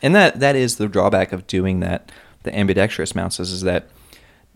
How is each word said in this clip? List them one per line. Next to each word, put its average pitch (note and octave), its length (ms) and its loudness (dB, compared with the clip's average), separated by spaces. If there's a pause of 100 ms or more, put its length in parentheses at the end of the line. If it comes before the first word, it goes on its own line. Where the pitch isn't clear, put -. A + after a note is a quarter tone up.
And D3+ 140 2
that, F#3+ 260 4
that C#3 160 2
is B2+ 200 0
the G#2+ 120 -2
drawback F#2+ 440 2
of F#2 140 -8
doing F#2 340 0
that, F2 300 -6 (340)
the - 120 -6
ambidextrous G2 580 0
mouses, F2+ 380 -6
is F#2 100 -8
that F2+ 260 -2 (680)